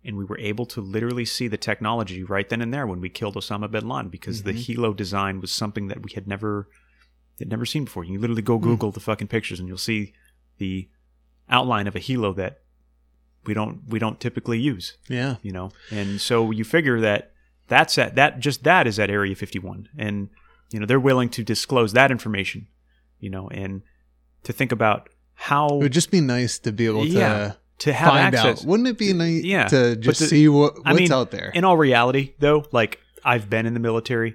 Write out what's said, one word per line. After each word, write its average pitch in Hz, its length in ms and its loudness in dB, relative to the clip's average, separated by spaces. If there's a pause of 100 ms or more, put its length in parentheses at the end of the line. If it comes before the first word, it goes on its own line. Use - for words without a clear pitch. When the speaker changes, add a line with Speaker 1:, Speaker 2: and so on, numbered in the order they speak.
Speaker 1:
and 107 140 -10
we 98 80 -6
were 101 140 -8
able 107 260 -4
to 120 160 -10
literally 110 460 -4
see 123 220 -6
the 104 100 -6
technology 107 640 -4
right 98 240 -4
then 117 140 -4
and 117 100 -4
there 139 140 -6
when 90 160 -8
we 92 80 -8
killed 104 240 -8
Osama 104 360 -8
bin 107 160 -6
Laden, 123 240 -8
because 117 340 -10
the 98 100 -4
Speaker 2:
Mm-hmm. 120 280 -6
Speaker 1:
helo 107 140 0
design 98 460 -4
was 92 100 -8
something 104 360 -6
that - 140 -10
we 101 120 -12
had 98 120 -10
never, 101 400 -4 (720)
had - 120 -10
never 117 160 -4
seen 147 180 -4
before. 92 200 -10
You 87 100 -10
can 101 80 -4
literally 117 180 -2
go 113 160 0
Speaker 2:
Hmm. 107 80 -2
Speaker 1:
Google 113 260 2
the 101 100 -12
fucking 107 280 -4
pictures, 104 320 -4
and 90 80 -8
you'll 92 80 -12
see 104 380 -4 (420)
the 95 320 -6 (640)
outline 127 360 2
of 98 80 -6
a 90 60 -6
helo 110 360 -2
that - 260 -8 (840)
we 107 80 -2
don't, 110 340 -6
we 113 100 -4
don't 110 220 -4
typically 117 400 -4
use. 120 380 -4 (100)
Speaker 2:
Yeah. 127 340 -4
Speaker 1:
You 101 100 -8
know? 92 180 -8 (200)
And 101 300 -4
so 113 300 0
you 110 120 -4
figure 131 380 0
that 104 320 0 (360)
that's 143 280 4
at, 123 200 -2
that, 135 220 2
just 131 260 -4
that 165 220 6
is 107 120 -2
at 101 100 2
Area 98 260 0
fifty-one. 98 640 -10
And, 104 320 -6 (420)
you 110 80 -8
know, 104 60 -4
they're 135 160 4
willing 127 300 4
to 120 120 -8
disclose 110 520 0
that 135 160 6
information, 107 560 -4 (520)
you 104 120 -10
know, 95 180 -10
and 98 320 -8 (640)
to 120 80 -8
think 127 200 -2
about 107 360 0 (260)
how 147 340 2
Speaker 2:
It 143 160 2
would 135 80 2
just 165 180 2
be 190 100 4
nice 123 380 0
to - 140 -4
be 113 120 0
able 110 220 2
to 160 40 0
Speaker 1:
Yeah, 104 420 2 (260)
to 147 160 0
have 151 160 4
Speaker 2:
find 151 240 4
Speaker 1:
access. 117 260 2
Speaker 2:
out. - 80 -8
Wouldn't 226 200 4
it 240 100 -4
be 196 160 2
nice 165 280 2
Speaker 1:
Yeah, 170 260 2
Speaker 2:
to 120 280 4
Speaker 1:
but 110 60 -8
Speaker 2:
just 147 180 2
Speaker 1:
the, 156 60 2
Speaker 2:
see 151 220 8
what, 143 260 6 (100)
Speaker 1:
I 160 80 6
Speaker 2:
what's 175 120 8
Speaker 1:
mean, 165 80 4
Speaker 2:
out 127 180 2
there? 95 240 -8
Speaker 1:
in 175 100 2
all 180 140 6
reality, 131 600 4
though, 147 320 4
like, 113 260 2 (260)
I've 107 240 2
been 113 160 0
in 117 80 0
the 120 80 -2
military 113 540 0